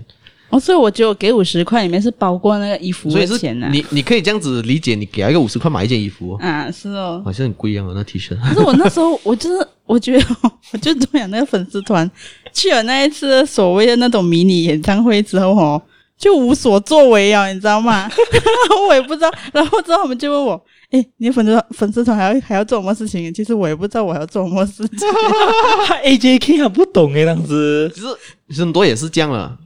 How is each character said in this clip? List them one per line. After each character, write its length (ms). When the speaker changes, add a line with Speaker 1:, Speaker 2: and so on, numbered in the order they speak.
Speaker 1:
哦， 100
所 140
以 20
我 140
觉 120
得 60
我 60
给 180
五 100
十 220
块 180
里 60
面 140
是 80
包 260
括 220
那 100
个 80
衣 160
服 160
的 60
钱 100
啊。 60
Speaker 2:
所 80
以 20
是 80
你， 80
你 60
可 120
以 60
这 100
样 80
子 220
理 180
解， 160
你 120
给 160
了 80
一 20
个 80
五 80
十 100
块 120
买 120
一 60
件 100
衣 120
服 240
哦。 60
Speaker 1:
啊， 300
是 200
哦。 340
Speaker 2:
好 80
像 140
很 80
贵 160
一 40
样 140
的 60
那 100
T 140
恤。 200
Speaker 1:
可 140
是 80
我 140
那 120
时 140
候， 220
我 120
就 140
是， 180
我 120
觉 200
得， 80
<laughs> 240
我 40
就 200
中 220
了 100
那 120
个 60
粉 240
丝 100
团， 300
去 180
了 120
那 200
一 60
次 380
所 260
谓 140
的 100
那 140
种 120
迷 220
你 200
演 180
唱 200
会 200
之 180
后 160
哦， 240
就 180
无 180
所 260
作 280
为 240
啊， 180
你 80
知 80
道 140
吗？ 240
<laughs> 80
然 640
后 120
我 60
也 60
不 140
知 80
道， 100
然 120
后 140
之 120
后 100
他 20
们 140
就 120
问 140
我 180
，“诶， 100
你 120
的 40
粉 140
丝， 240
粉 200
丝 140
团 100
还 200
要， 80
还 120
要 80
做 160
什 60
么 100
事 140
情？” 240
其 100
实 120
我 120
也 80
不 140
知 60
道 100
我 80
还 80
要 60
做 200
什 60
么 140
事 200
情。 120
<laughs> 320
Speaker 3:
<laughs> 400
A 140
J 200
K 200
还 100
不 160
懂 300
诶， 100
当 100
时。 480
Speaker 2:
其 80
实， 40
其 80
实 40
很 100
多 140
也 100
是 140
这 140
样 80
了， 360